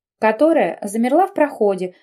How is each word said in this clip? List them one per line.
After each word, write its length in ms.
которая 600
замерла 440
в 80
проходе, 680